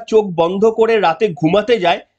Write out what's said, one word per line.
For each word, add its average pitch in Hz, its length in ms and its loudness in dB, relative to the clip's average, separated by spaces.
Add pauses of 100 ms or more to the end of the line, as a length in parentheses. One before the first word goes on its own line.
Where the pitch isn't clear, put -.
চোখ 214 160 2
বন্ধ 180 400 -2
করে 226 360 2
রাতে 180 280 0
ঘুমাতে 196 500 0
যাই। 175 220 -2 (180)